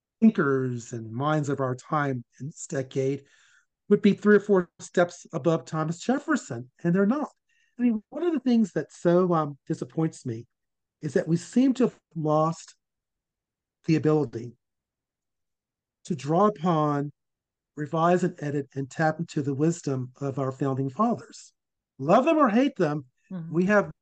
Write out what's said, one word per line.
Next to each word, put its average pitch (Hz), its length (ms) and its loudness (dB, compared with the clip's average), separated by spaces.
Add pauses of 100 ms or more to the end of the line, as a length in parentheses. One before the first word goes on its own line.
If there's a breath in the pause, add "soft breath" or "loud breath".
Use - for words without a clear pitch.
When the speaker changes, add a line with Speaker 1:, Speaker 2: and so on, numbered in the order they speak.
(200)
Speaker 1:
thinkers 135 720 2
and 113 180 -10
minds 143 380 0
of 135 120 -2
our 131 140 -2
time 139 480 -4 (160)
in 131 80 -12
this - 200 -14
decade 135 580 -4 (640 soft breath)
would 208 140 4
be 202 100 8
three 208 240 6
or 202 40 8
four 190 380 0
steps - 540 -2
above 160 320 0
Thomas 160 360 -6
Jefferson, 247 720 -4 (140)
and 175 100 2
they're 196 120 4
not. 269 240 -2 (480)
I 240 40 -4
mean, 226 280 0
one 294 120 -8
of 349 120 0
the 269 60 -2
things 233 320 2
that 147 200 -6
so, 175 400 2
um, 151 340 -2
disappoints 160 600 -6
me 117 200 -8 (540)
is 156 140 -8
that 185 120 0
we 165 120 0
seem 262 360 0
to 247 100 2
have - 140 -2 (160)
lost 156 640 -2 (1080)
the 160 100 2
ability 127 580 -2 (1500)
to 180 100 -6
draw 151 320 2
upon, 151 640 0 (680)
revise 165 460 0
and 175 200 -2
edit, 143 320 -6
and 139 160 -8
tap 156 280 -2
into 160 240 -6
the 139 120 -4
wisdom 135 680 -4
of 139 180 -6
our 131 140 -4
founding 135 380 -4
fathers. - 640 -4 (460)
Love 185 260 4
them 320 140 2
or 277 100 4
hate 247 280 0
them, 156 280 -2 (260)
Speaker 2:
Mm-hmm. 165 240 -12
Speaker 1:
we 175 100 2
have 190 260 2 (120)